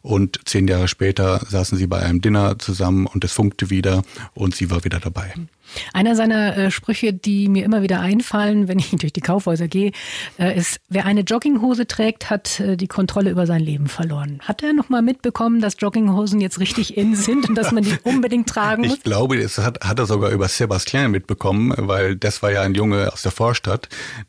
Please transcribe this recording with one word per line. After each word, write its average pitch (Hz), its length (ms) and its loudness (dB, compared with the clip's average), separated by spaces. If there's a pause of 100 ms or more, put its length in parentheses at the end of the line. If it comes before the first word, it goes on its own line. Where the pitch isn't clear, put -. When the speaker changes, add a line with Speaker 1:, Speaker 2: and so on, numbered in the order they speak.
Speaker 1:
und 98 420 0
zehn 95 240 2
Jahre 90 220 2
später 95 580 0
saßen 95 300 0
sie 92 100 0
bei 90 140 0
einem 87 180 2
Dinner 101 400 2
zusammen 95 460 0
und - 180 -2
es 90 80 -2
funkte 98 380 0
wieder 95 320 2 (320)
und 92 200 -2
sie 90 160 -4
war 87 140 -2
wieder 87 160 -2
dabei. 92 340 -8 (600)
Speaker 2:
Einer 220 220 2
seiner, 220 420 2
äh, 196 140 2
Sprüche, 214 420 -2
die 202 340 0
mir 196 160 2
immer 214 200 2
wieder 185 180 0
einfallen, 208 680 2
wenn 185 120 0
ich - 100 -2
<laughs> 175 100 0
durch 151 140 -4
die 160 80 -4
Kaufhäuser 170 460 0
gehe, 196 240 0 (460)
äh, 180 200 0
ist, - 220 -2 (100)
„Wer 185 160 -2
eine 208 160 2
Jogginghose 240 680 2
trägt, - 420 -2
hat, - 300 -4
äh, 196 160 0
die 180 120 -4
Kontrolle 196 440 0
über 175 160 2
sein 165 140 2
Leben 147 260 -2
verloren.“ 147 560 -6
Hat - 180 -6
er 302 120 0
noch 294 160 0
mal 247 120 2
mitbekommen, 233 600 0
dass 208 180 -2
Jogginghosen 208 600 2
jetzt 190 180 -4
richtig - 380 -2
in 214 180 2
sind 233 340 0
und 220 60 2
dass 226 160 0
man 214 120 2
die 196 160 2
Speaker 1:
<laughs> - 40 -12
Speaker 2:
unbedingt 240 460 0
tragen 214 360 0
muss? 262 120 0
Speaker 1:
Ich - 60 -18
glaube, 117 380 2
das 104 180 -4
hat, 117 260 -2
hat 107 140 0
er 120 60 2
sogar 101 260 2
über 98 160 0
Sébastien 120 600 0
mitbekommen, 104 680 0
weil 98 400 0
das 104 260 -2
war 104 80 2
ja 101 100 2
ein 98 140 2
Junge 101 380 2
aus - 80 -12
der 92 100 -2
Vorstadt, 113 580 -2 (400)